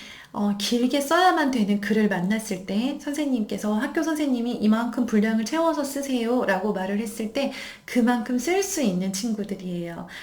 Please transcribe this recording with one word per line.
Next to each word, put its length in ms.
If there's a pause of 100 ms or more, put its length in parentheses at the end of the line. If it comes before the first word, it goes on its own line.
(340)
어, 220
길게 460
써야만 480
되는 320
글을 260
만났을 560
때 380
선생님께서, 720
학교 280
선생님이 500
"이만큼 520
분량을 400
채워서 400
쓰세요"라고 880
말을 280
했을 340
때 180 (320)
그만큼 540
쓸 240
수 180
있는 320
친구들이에요. 920 (160)